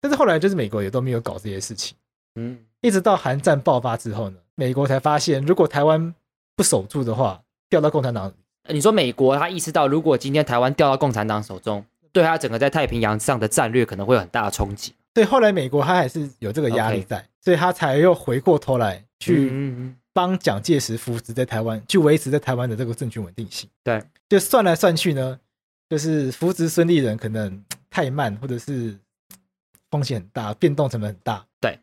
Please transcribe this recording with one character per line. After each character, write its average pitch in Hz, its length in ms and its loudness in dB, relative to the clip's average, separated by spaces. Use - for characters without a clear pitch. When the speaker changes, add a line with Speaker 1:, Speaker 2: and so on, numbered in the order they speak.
Speaker 1:
但 277 100 -2
是 285 60 2
后 294 100 0
来 165 120 4
就 165 100 2
是 202 60 0
美 127 140 -2
国 104 140 -2
也 98 80 -2
都 127 100 -2
没 131 100 -4
有 117 100 -2
搞 98 140 -6
这 101 140 -10
些 98 120 -8
事 107 140 -10
情。 - 220 -12
Speaker 2:
嗯。 120 240 -10
Speaker 1:
一 240 80 4
直 190 100 2
到 190 160 4
韩 139 240 -2
战 147 200 2
爆 127 200 2
发 117 160 -2
之 113 180 -8
后 104 160 -6
呢， 95 60 -20
美 131 180 -2
国 139 140 0
才 135 140 0
发 151 180 2
现 143 260 0
如 170 100 4
果 170 120 4
台 143 180 0
湾 160 300 2
不 - 80 -2
守 104 200 4
住 135 200 -6
的 117 120 -2
话， 107 280 -2
掉 170 120 4
到 151 100 4
共 151 120 0
产 123 100 -2
党。 98 200 -6
Speaker 2:
呃， - 100 -6
你 147 60 0
说 208 120 6
美 156 200 2
国 135 240 4
他 156 120 0
意 185 100 -6
识 156 140 -6
到， 147 160 4
如 151 120 2
果 156 160 2
今 139 160 -4
天 151 120 2
台 123 140 0
湾 127 160 2
掉 147 160 4
到 135 60 2
共 139 160 0
产 107 140 -2
党 107 160 -2
手 95 160 -14
中， 104 260 -6
对 180 100 4
他 160 140 2
整 135 140 -4
个 117 80 -4
在 139 120 2
太 151 160 0
平 117 140 -4
洋 107 180 2
上 127 200 0
的 107 100 -2
战 123 240 0
略 120 120 4
可 98 120 -8
能 98 100 -4
会 127 80 4
有 110 60 4
很 90 80 -10
大 113 160 -2
的 104 60 -2
冲 101 240 -4
击。 - 180 -14
Speaker 1:
对， 226 120 4
后 240 160 2
来 214 100 6
美 160 180 -2
国 143 140 0
他 165 120 2
还 170 120 2
是 147 220 -6
有 104 120 -6
这 160 80 -2
个 135 100 0
压 113 200 0
力 98 120 -4
在， 120 140 -8
Speaker 2:
OK。 - 100 -12
Speaker 1:
所 180 140 2
以 - 20 0
他 180 160 2
才 139 240 -2
又 170 180 6
回 127 240 -4
过 151 200 4
头 131 180 -2
来 101 260 -2
去 - 180 2
Speaker 2:
嗯， 139 120 2
嗯， 135 300 -6
嗯。 127 180 -12
Speaker 1:
帮 185 260 0
蒋 104 240 -2
介 151 180 0
石 110 160 -6
扶 117 240 -8
植 - 120 -16
在 127 120 -2
台 113 160 -6
湾， 113 260 -6
去 - 120 2
维 151 180 6
持 143 140 -4
在 147 80 0
台 131 160 -2
湾 123 140 -4
的 113 60 -4
这 117 100 -4
个 117 100 -6
政 123 140 -8
局 113 120 -8
稳 90 140 -10
定 110 160 -10
性。 - 180 -14
Speaker 2:
对。 113 200 -2
Speaker 1:
就 202 100 4
算 214 260 2
来 175 100 4
算 175 200 2
去 160 180 0
呢， 131 260 -4
就 156 80 -2
是 151 360 0
扶 175 200 -2
植 165 160 0
孙 170 180 2
立 170 100 4
人 117 200 0
可 110 120 -8
能 104 340 -6
太 147 220 -2
慢， 131 260 -4
或 120 100 -12
者 123 120 -6
是 120 360 -8
风 147 120 -2
险 123 180 -4
很 90 120 -18
大， 107 220 -6
变 160 200 2
动 139 140 0
成 117 120 -6
本 104 100 -4
很 98 120 -12
大。 107 220 -6
Speaker 2:
对。 113 220 -4